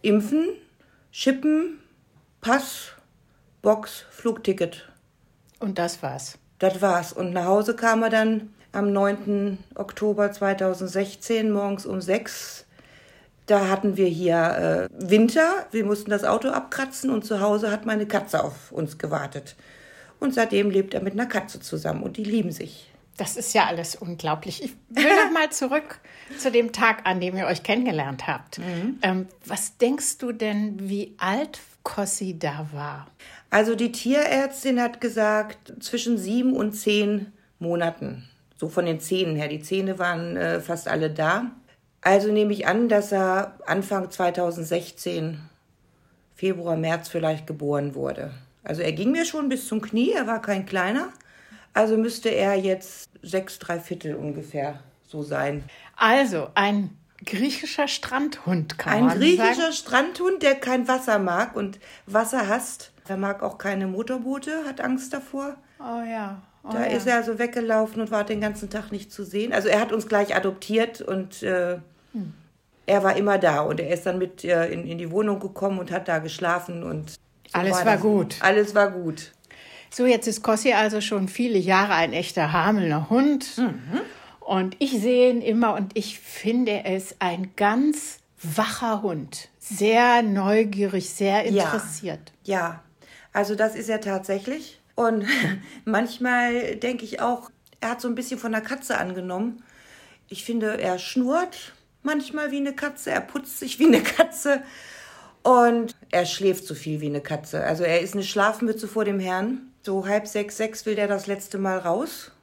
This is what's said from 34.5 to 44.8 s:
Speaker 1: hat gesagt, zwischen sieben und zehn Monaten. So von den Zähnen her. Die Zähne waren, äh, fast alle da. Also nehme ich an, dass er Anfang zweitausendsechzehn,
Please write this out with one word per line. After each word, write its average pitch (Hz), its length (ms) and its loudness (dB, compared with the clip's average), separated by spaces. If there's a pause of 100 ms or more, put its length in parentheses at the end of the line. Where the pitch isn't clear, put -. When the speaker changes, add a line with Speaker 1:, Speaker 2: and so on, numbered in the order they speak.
Speaker 1:
hat 240 200 -2
gesagt, 214 800 -2
zwischen 233 360 -2
sieben 247 380 2
und 214 160 0
zehn 208 600 0 (260)
Monaten. 170 640 -2 (320)
So - 140 -6
von 175 160 0
den 160 160 -2
Zähnen 180 340 0
her. 147 140 -2
Die 151 120 -8
Zähne 190 380 -2
waren, 170 380 -2
äh, 170 240 -2
fast 165 260 -6
alle 156 220 0
da. 170 420 -2 (540)
Also 202 280 6
nehme 208 180 4
ich 196 160 -2
an, 226 220 2
dass 208 240 2
er 190 520 0
Anfang 190 460 -2
zweitausendsechzehn, 170 1300 -4 (960)